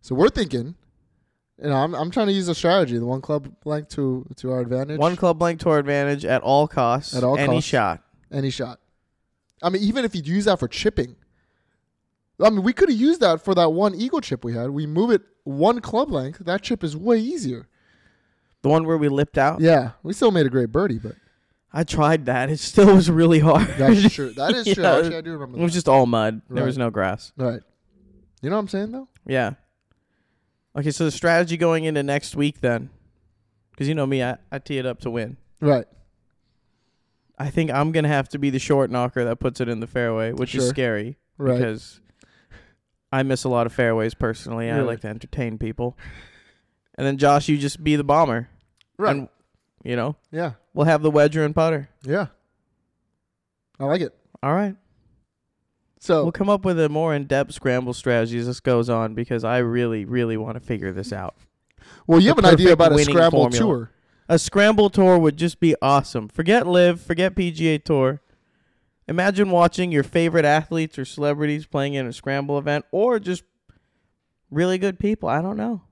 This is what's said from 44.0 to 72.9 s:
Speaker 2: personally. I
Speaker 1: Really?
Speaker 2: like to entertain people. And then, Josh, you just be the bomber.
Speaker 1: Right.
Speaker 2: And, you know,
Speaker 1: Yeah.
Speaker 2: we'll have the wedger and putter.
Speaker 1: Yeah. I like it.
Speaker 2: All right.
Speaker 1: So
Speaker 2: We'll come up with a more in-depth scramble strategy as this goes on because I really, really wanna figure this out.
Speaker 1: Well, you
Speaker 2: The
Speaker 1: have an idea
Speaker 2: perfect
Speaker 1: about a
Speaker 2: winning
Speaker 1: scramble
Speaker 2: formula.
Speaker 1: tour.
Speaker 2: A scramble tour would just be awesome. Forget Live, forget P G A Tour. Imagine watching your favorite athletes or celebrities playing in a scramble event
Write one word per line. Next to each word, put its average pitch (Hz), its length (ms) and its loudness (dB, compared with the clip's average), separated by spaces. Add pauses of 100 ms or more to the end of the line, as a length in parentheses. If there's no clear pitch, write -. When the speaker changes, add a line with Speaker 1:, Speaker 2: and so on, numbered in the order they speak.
Speaker 2:
personally. 117 560 -6
I 117 60 -2
Speaker 1:
Really? 135 100 0
Speaker 2:
like 117 140 -6
to 107 80 -12
entertain 113 500 -10
people. 120 400 -8 (960)
And 135 120 -4
then, 139 120 -2
Josh, 143 300 4
you 147 100 2
just 143 240 -6
be 151 140 2
the 147 80 -2
bomber. 143 440 0 (500)
Speaker 1:
Right. 185 180 0
Speaker 2:
And, 135 120 -10 (540)
you 123 140 -6
know, 123 200 -4 (140)
Speaker 1:
Yeah. 160 220 -8 (220)
Speaker 2:
we'll 147 120 2
have 151 160 2
the 151 80 4
wedger 151 340 4
and 151 100 -4
putter. 160 340 -2 (140)
Speaker 1:
Yeah. 160 240 -4 (1500)
I 139 40 -6
like 156 180 -2
it. 143 120 -8 (280)
Speaker 2:
All 139 120 0
right. 196 220 -2 (1200)
Speaker 1:
So - 260 0
Speaker 2:
We'll 170 80 -2
come 196 160 -2
up 202 160 0
with 180 160 0
a 151 80 2
more 156 260 -2
in-depth 139 400 -2
scramble 123 400 -2
strategy 117 440 -2
as 117 80 -4
this 123 140 -8
goes 120 300 0
on 113 240 -2
because 117 300 -6
I 120 140 0
really, 117 460 -2
really 117 320 -2
wanna 110 240 -8
figure 98 320 -6
this 95 200 -10
out. 95 220 -10 (720)
Speaker 1:
Well, 165 140 8
you 190 60 6
Speaker 2:
The - 40 6
Speaker 1:
have - 80 4
an 208 80 2
idea 175 200 8
Speaker 2:
perfect 180 80 10
Speaker 1:
about 160 180 6
a - 40 4
Speaker 2:
winning 147 180 2
Speaker 1:
scramble 165 280 4
Speaker 2:
formula. 123 220 0
Speaker 1:
tour. 127 260 -2 (380)
Speaker 2:
A 165 100 4
scramble 208 520 2
tour 185 280 6
would 151 180 2
just 165 240 -4
be 165 220 4
awesome. 135 460 0
Forget 190 380 0
Live, 180 340 4
forget 180 360 -2
P 180 140 -2
G 160 180 -2
A 151 100 0
Tour. 143 420 0 (880)
Imagine 190 420 0
watching 175 420 2
your 143 120 2
favorite 165 400 2
athletes 156 540 0
or 135 60 -6
celebrities 147 640 -4
playing 139 280 -4
in 131 120 -4
a 117 60 -10
scramble 139 460 -6
event 147 340 -4